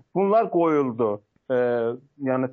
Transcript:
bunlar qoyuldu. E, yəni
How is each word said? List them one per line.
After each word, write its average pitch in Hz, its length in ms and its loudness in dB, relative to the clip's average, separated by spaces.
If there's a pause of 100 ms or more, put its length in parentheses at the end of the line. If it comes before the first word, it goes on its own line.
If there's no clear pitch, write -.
(140)
bunlar 196 360 2
qoyuldu. 131 640 0 (340)
E, 127 40 -2 (680)
yəni 131 300 -2